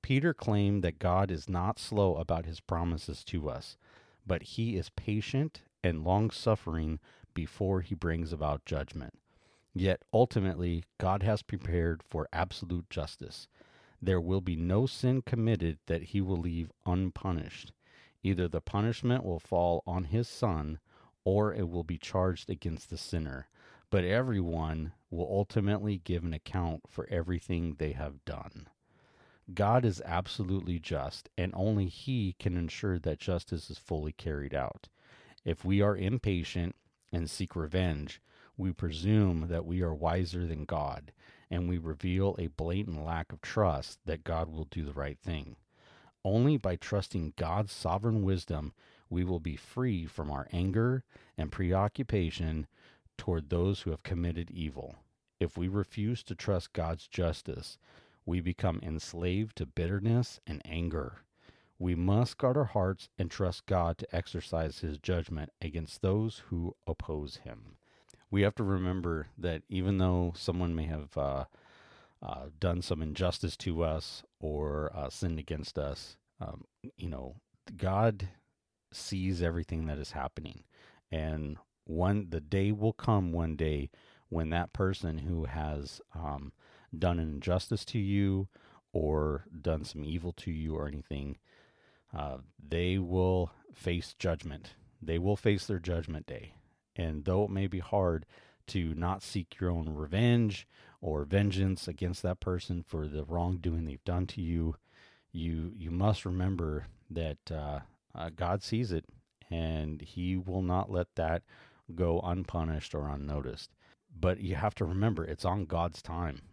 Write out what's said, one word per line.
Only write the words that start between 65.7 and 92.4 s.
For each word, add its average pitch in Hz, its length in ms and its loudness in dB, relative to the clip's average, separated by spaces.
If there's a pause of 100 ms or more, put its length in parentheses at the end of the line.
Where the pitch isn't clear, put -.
those 107 480 2
who 87 260 -2 (100)
oppose 76 520 -4
Him. 55 400 -16 (520)
We 101 120 4
have 101 140 6
to 113 80 0
remember 92 640 0 (100)
that 82 320 -2
even 95 300 2
though 90 360 4
someone 85 400 0
may 80 100 0
have, 76 320 -6
uh, 67 280 0 (760)
uh, - 260 -10 (120)
done 90 220 2
some 80 200 -2
injustice 80 540 0
to 82 260 -2
us 78 420 -2 (180)
or, 76 520 -2
uh, 71 160 -4
sinned 82 300 -2
against 76 400 -6
us, 71 380 -6 (240)
um, - 240 -10 (320)
you 87 120 -6
know, 65 280 -8 (400)
God 98 500 2 (640)
sees 92 500 -2
everything 82 440 0
that 76 120 -4
is 73 140 -8
happening. - 540 -8 (440)
And 78 480 -4 (280)
one, 90 440 2
the 82 120 -4
day 95 320 2
will 104 200 2
come 98 380 4
one 82 240 2
day 76 340 0 (380)
when 80 220 0
that 85 240 0
person 90 460 0
who 80 260 -2
has, 73 560 -6 (120)
um, 71 380 -6 (440)
done 85 240 4
an 80 100 0
injustice 90 560 0
to - 140 -2
you 98 500 2 (420)
or 76 540 2 (160)
done 78 240 0
some 76 180 -8
evil 82 300 -4
to - 180 -8
you 78 240 -2
or 76 120 -2
anything, 71 500 -6 (800)
uh, 71 240 -6 (220)